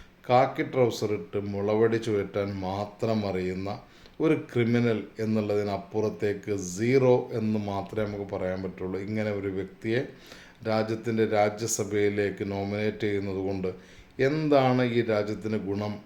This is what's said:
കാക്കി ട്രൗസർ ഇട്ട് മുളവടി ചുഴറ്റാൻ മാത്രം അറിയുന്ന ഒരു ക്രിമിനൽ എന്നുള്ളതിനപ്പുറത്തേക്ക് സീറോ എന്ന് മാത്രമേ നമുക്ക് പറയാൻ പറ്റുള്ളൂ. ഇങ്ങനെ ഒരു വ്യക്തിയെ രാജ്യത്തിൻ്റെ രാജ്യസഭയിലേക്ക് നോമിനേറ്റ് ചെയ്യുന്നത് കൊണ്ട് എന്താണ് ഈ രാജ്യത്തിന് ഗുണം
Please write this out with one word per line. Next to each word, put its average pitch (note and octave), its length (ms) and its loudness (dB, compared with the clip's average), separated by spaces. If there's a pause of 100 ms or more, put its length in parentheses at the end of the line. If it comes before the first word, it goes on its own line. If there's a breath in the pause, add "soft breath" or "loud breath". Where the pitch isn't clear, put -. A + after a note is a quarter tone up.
(300 loud breath)
കാക്കി C3+ 340 4
ട്രൗസർ A#2 500 2
ഇട്ട് G2 300 -4
മുളവടി G#2+ 540 2
ചുഴറ്റാൻ G2+ 640 -2
മാത്രം G2+ 680 -2
അറിയുന്ന F#2 420 -4 (500 loud breath)
ഒരു D#3 160 4 (180)
ക്രിമിനൽ A#2+ 500 2 (160)
എന്നുള്ളതിനപ്പുറത്തേക്ക് G#2 1400 -2
സീറോ A#2+ 760 2
എന്ന് A2 280 0
മാത്രമേ G2+ 460 -4
നമുക്ക് G2+ 260 -6
പറയാൻ F#2+ 320 -4
പറ്റുള്ളൂ. F#2 360 -6
ഇങ്ങനെ G#2+ 320 -2
ഒരു G2+ 160 -4
വ്യക്തിയെ G2 540 -2 (680 loud breath)
രാജ്യത്തിൻ്റെ A2 580 0
രാജ്യസഭയിലേക്ക് G#2 1300 0
നോമിനേറ്റ് G2+ 480 -2
ചെയ്യുന്നത് G2+ 360 -2
കൊണ്ട് F#2+ 320 -2 (520 loud breath)
എന്താണ് C3+ 640 4
ഈ A#2+ 180 2
രാജ്യത്തിന് G#2+ 560 0
ഗുണം G2+ 360 -4 (120)